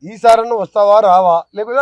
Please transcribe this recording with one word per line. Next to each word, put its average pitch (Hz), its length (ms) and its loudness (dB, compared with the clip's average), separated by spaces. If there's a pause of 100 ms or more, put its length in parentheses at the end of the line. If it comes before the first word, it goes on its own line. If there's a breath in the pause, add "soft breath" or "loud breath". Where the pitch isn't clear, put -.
(120)
ఈసారన్నా 226 500 0
వస్తావా 202 340 0 (120)
రావా, 180 280 2 (200)
లేకపోతే 233 260 -6